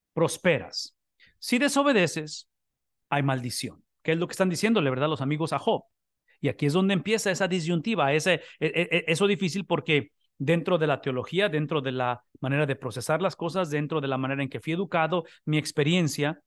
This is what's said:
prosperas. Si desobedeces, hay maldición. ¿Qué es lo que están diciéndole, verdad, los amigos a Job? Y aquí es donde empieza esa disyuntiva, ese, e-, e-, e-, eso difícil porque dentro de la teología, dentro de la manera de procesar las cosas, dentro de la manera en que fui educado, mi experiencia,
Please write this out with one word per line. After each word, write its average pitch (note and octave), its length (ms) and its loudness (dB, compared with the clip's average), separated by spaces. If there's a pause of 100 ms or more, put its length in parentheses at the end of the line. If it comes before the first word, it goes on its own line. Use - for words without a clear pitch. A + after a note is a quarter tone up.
(140)
prosperas. D3+ 800 -2 (440)
Si - 180 0
desobedeces, A#3+ 920 2 (640)
hay C#3 140 2
maldición. B2+ 600 -4 (200)
¿Qué D#3+ 80 0
es E3 80 0
lo F3 80 -2
que - 60 -10
están F#3+ 160 2
diciéndole, F3+ 420 2
verdad, C3+ 180 0
los D3+ 120 -2
amigos D3+ 300 -2
a C#3+ 60 -2
Job? G3 280 0 (560)
Y - 80 0
aquí C#3+ 180 -2
es C#3+ 60 2
donde F#3+ 200 4
empieza G3+ 380 0
esa F#3 160 0
disyuntiva, E3+ 640 0
ese, D#3 220 4 (240)
e-, D#3 80 0
e-, E3 240 0
e-, E3 160 0
eso E3 180 2
difícil F#3+ 400 0
porque D3+ 460 0 (340)
dentro E3+ 320 2
de D#3 100 2
la C#3 120 0
teología, C#3+ 480 -2
dentro D3+ 340 -2
de C3 120 -4
la B2 280 -2 (200)
manera C#3 240 0
de C3+ 100 -2
procesar C3 460 -4
las F#3 140 -2
cosas, E3+ 340 -4
dentro D3+ 320 -2
de C#3 60 -4
la C3+ 100 -2
manera C3+ 260 -2
en C3 60 -6
que A#2+ 100 -10
fui D#3+ 140 -4
educado, E3 500 0 (220)
mi D3+ 120 2
experiencia, D3+ 880 0